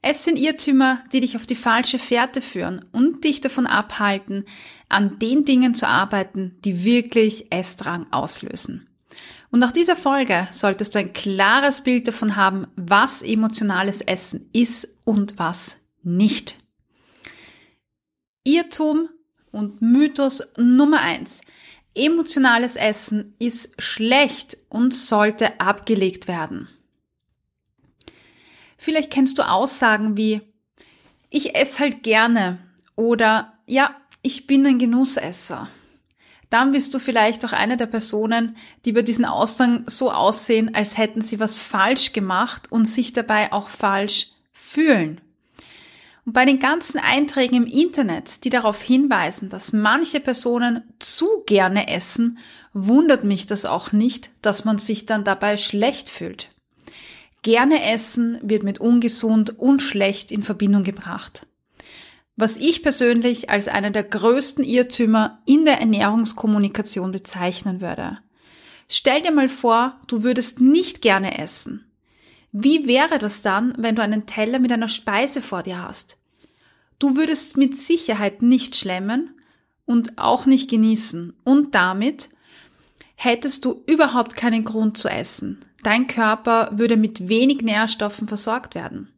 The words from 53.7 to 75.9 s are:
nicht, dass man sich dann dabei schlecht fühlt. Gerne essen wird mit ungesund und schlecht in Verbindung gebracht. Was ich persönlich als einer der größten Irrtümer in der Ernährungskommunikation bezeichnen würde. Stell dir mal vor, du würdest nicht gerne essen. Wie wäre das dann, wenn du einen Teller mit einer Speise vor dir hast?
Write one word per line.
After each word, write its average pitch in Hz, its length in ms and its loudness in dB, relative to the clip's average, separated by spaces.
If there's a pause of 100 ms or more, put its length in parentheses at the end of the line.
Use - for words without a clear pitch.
nicht, 220 360 0 (140)
dass 208 240 -2
man 214 100 2
sich 208 300 -4
dann 214 180 -2
dabei 202 320 0
schlecht 214 540 -2
fühlt. - 400 -12 (920)
Gerne 247 500 4
essen 233 520 -2
wird 214 200 0
mit 196 160 -4
ungesund 226 800 2
und 269 220 4
schlecht 196 500 -2
in 208 120 -4
Verbindung 202 400 0
gebracht. - 640 -10 (880)
Was 220 220 0
ich 330 240 0
persönlich 240 680 0
als 202 180 0
einer 202 240 -2
der 208 140 -2
größten 233 600 0
Irrtümer 226 800 0
in 294 180 6
der 294 160 4
Ernährungskommunikation 208 1300 0
bezeichnen 185 720 -6
würde. 175 380 -8 (680)
Stell 277 360 0
dir 339 100 -2
mal 269 160 4
vor, 247 500 0 (100)
du 226 160 -2
würdest 247 360 0
nicht 302 400 4
gerne 196 380 2
essen. - 480 -8 (640)
Wie 277 340 2
wäre 277 320 2
das 208 240 -4
dann, 220 360 0
wenn 226 160 0
du 226 80 0
einen 208 240 -2
Teller 220 320 -2
mit 254 140 4
einer 226 160 0
Speise 226 540 -2
vor 180 200 -8
dir 180 200 -10
hast? - 360 -14 (800)